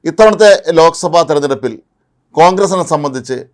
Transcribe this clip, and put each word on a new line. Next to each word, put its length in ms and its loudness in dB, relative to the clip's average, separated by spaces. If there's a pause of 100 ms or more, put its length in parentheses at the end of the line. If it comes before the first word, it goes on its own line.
ഇത്തവണത്തെ 400 4 (280)
ലോക്സഭാ 500 0
തെരഞ്ഞെടുപ്പിൽ 460 -4 (640)
കോൺഗ്രസിനെ 540 0
സംബന്ധിച്ച് 440 -6 (180)